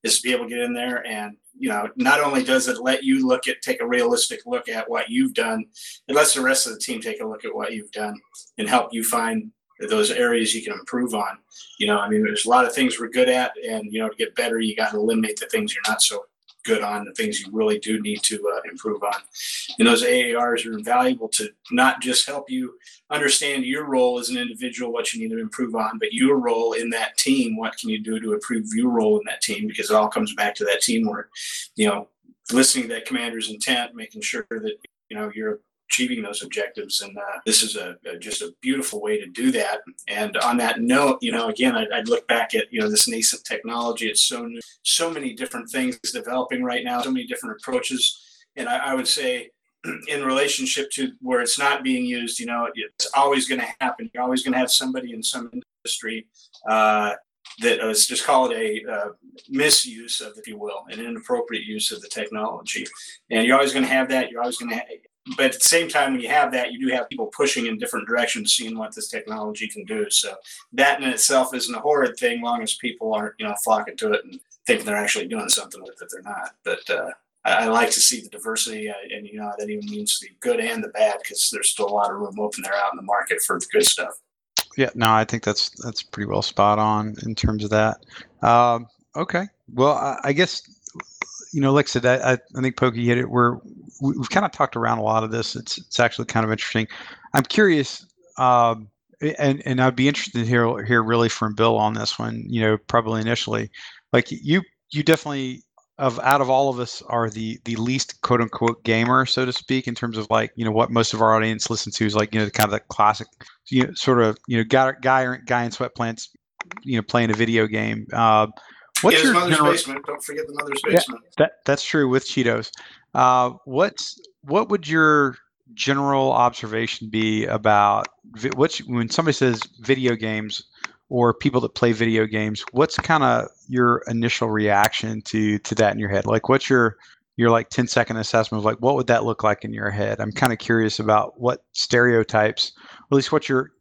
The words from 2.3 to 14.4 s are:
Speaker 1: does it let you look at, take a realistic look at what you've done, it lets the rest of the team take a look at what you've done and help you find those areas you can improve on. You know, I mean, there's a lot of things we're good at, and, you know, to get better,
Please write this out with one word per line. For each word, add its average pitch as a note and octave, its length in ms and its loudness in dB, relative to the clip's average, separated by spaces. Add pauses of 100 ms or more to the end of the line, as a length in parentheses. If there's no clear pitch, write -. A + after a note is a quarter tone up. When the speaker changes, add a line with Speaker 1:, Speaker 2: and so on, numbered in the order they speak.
Speaker 1:
does B2+ 240 2
it B2 120 -2
let C3 220 0
you C3+ 240 4
look - 220 2
at, B2+ 140 -6
take A#2+ 180 -2
a A#2 60 -2
realistic A#2+ 600 0
look A#2+ 220 -6
at A2+ 200 -6
what A2+ 220 -4
you've C4 240 2
done, A3+ 300 -2 (420)
it C3+ 80 -4
lets D3 200 6
the C#3 60 0
rest C3 280 2
of A2+ 40 -8
the G#2+ 60 -12
team A#2 220 -6
take A2 200 -8
a A2 60 -6
look A2 180 -10
at - 80 -6
what - 200 -6
you've G#2 180 -10
done G#2+ 240 -6 (440)
and G#3+ 100 -2
help A#3+ 260 0
you A3+ 80 -4
find A3+ 480 -2 (380)
those G#3+ 240 2
areas A2+ 420 2
you A2+ 80 -6
can G#2 120 -8
improve A#2+ 400 -4
on. G#2 240 -6 (420)
You G#3 80 2
know, G#3 100 4
I G#3+ 100 -2
mean, G#3+ 140 2
there's G#3 220 0
a A3+ 60 -2
lot B3 140 8
of A#3 80 -2
things C4 280 0
we're A#2 80 -6
good B2+ 200 4
at, B2+ 240 2 (160)
and, A2 240 -6
you G#3+ 60 -4
know, A2 100 -2
to G#2+ 80 -8
get A3+ 200 -4
better, E3 240 -2